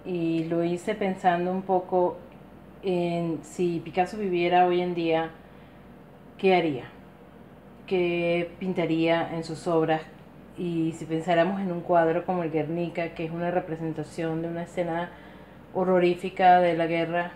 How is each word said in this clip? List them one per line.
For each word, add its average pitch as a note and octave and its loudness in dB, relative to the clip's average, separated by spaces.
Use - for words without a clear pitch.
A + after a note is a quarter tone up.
y E3 -2
lo E3+ 0
hice F3 -2
pensando F#3 0
un F#3 -4
poco F3+ 0
en E3+ -2
si F3 -2
Picasso F3+ -2
viviera F3+ 4
hoy F3+ 4
en F3+ -2
día, E3 0
¿qué F#3+ 4
haría? D#3+ 0
¿Qué F3 0
pintaría E3 0
en E3 -4
sus D#3+ -8
obras? D#3+ 2
Y E3 -2
si D#3 -12
pensáramos E3+ 2
en F#3 -4
un E3+ -4
cuadro E3+ 4
como F3+ -2
el D#3 -4
Guernica, E3 -2
que E3+ -6
es D#3+ -8
una F3 -2
representación D#3+ -4
de E3 -6
una E3+ -6
escena F3 -4
horrorífica F3+ 4
de F3 4
la E3 0
guerra E3+ -2